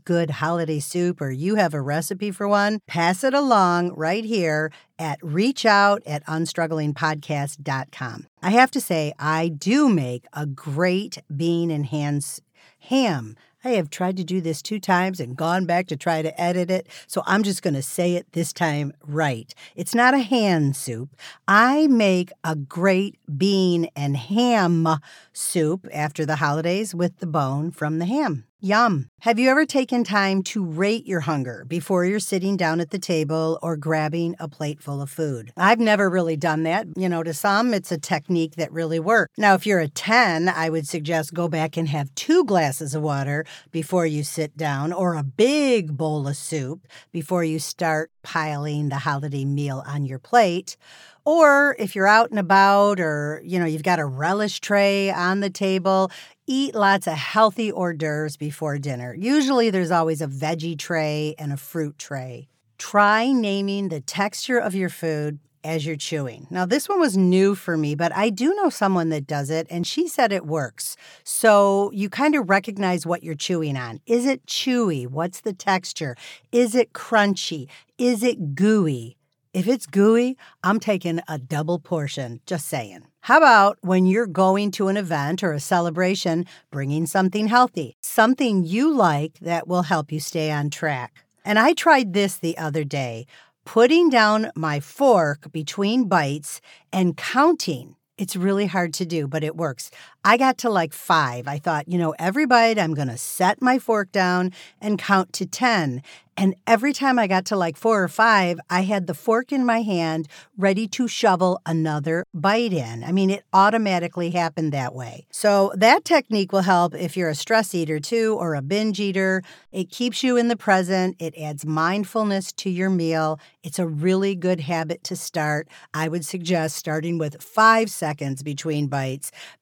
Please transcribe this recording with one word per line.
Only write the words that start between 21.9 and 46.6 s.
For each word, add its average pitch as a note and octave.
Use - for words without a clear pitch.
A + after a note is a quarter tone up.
a D#3+
great F#3
bean F3+
and C#3+
ham F3
soup E3+
after D3+
the D3+
holidays E3
with F3
the F#3
bone D3+
from D#3
the E3+
ham. G3+
Yum. G3+
Have A3+
you B3+
ever D4
taken B3+
time G3
to G3
rate F#3+
your F3+
hunger C3+
before F3
you're G3
sitting G3
down E3+
at E3
the G3
table D#3+
or E3
grabbing D#3
a E3
plate D3
full C#3+
of C#3
food? B2+
I've G#3
never G#3
really E3+
done D#3
that. F3+
You F#3
know, E3+
to E3
some, G#3
it's F#3+
a E3+
technique D#3+
that D#3
really E3
works. F#3+
Now, G#3
if F#3
you're G3+
a D#3
ten, F#3
I E3
would D#3+
suggest D#3+
go E3+
back D#3+
and E3
have C#3+
two E4+
glasses D#3+
of D#3
water C#3+
before E3
you D3+
sit D3+
down, D3
or F3+
a D3+
big A3+
bowl D3+
of C#3+
soup D3